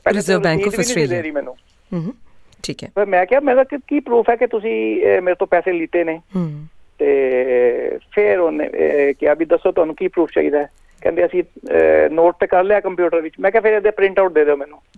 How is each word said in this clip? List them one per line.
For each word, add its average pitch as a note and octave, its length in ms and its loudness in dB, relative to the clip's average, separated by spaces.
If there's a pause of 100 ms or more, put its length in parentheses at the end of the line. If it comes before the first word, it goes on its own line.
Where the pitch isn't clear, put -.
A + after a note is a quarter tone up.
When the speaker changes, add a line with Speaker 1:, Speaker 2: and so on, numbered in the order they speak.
Speaker 1:
ਪਹਿਲੇ G3 120 -4
Speaker 2:
ਰਿਜ਼ਰਵ F3+ 260 -2
Speaker 1:
ਤਾਂ E3 80 0
Speaker 2:
Bank D#3+ 100 -2
Speaker 1:
ਰਸੀਦ G3+ 60 -2
Speaker 2:
of G3+ 40 -2
Speaker 1:
ਵੀ - 60 -8
ਨਹੀਂ F3+ 80 -2
ਸੀ B3 80 -4
Speaker 2:
Australia। C#3 240 -2
Speaker 1:
ਦੇ - 60 -6
ਰਹੀ D#3 80 -8
ਮੈਨੂੰ। C3+ 260 -8 (360)
Speaker 2:
ਹੂੰ, E3+ 100 -6
ਹੂੰ, G3+ 100 -8 (500)
ਠੀਕ - 220 -12
ਹੈ। - 40 -16
Speaker 1:
ਫਿਰ G3+ 180 -2
ਮੈਂ F#3 200 0
ਕਿਹਾ, C4+ 140 2
"ਮੇਰਾ C4 240 2
ਕੀ, C#4+ 120 -6 (100)
ਕੀ D4 140 -2
ਪ੍ਰੂਫ A#3 300 0
ਹੈ A#3+ 60 0
ਕਿ A#3+ 100 -2
ਤੁਸੀਂ, A3 560 -2
ਇਹ, G3 200 2
ਮੇਰੇ F3+ 160 0
ਤੋਂ F#3+ 80 0
ਪੈਸੇ F3+ 260 0
ਲਿੱਤੇ E3+ 320 -2
ਨੇ?" D#3+ 160 -4 (160)
Speaker 2:
ਹੂੰ। D3+ 300 -6 (340)
Speaker 1:
ਤੇ B2+ 1000 0 (120)
ਫਿਰ G#3 280 2
ਉਹਨੇ, D#3 300 0
ਅਹ, C#3+ 440 2
ਕਿਹਾ D3 220 0
ਵੀ, E3 100 -2
"ਦੱਸੋ, E3+ 280 2
ਤੁਹਾਨੂੰ D#3+ 220 0
ਕੀ F#3 140 -4
ਪ੍ਰੂਫ E3 240 0
ਚਾਹੀਦਾ D3+ 260 0
ਹੈ?" D3 100 -2 (340)
ਕਹਿੰਦੇ, E3+ 240 0
"ਅਸੀਂ, F3+ 160 -2
ਅਹ, D#3 680 2
ਨੋਟ E3 300 2
ਤੇ G3 60 2
ਕਰ F#3 180 2
ਲਿਆ G3+ 160 2
ਕੰਪਿਊਟਰ F3 400 -2
ਵਿੱਚ।" D#3 200 -12
ਮੈਂ F#3+ 100 2
ਕਿਹਾ, A3+ 100 2
"ਫਿਰ G#3+ 120 2
ਇਹਦੇ G#3 180 2
ਪ੍ਰਿੰਟ G3 280 0
ਆਊਟ F#3 140 2
ਦੇ D#3 120 4
ਦਿਓ D3 120 2
ਮੈਨੂੰ।" D3 220 -14 (200)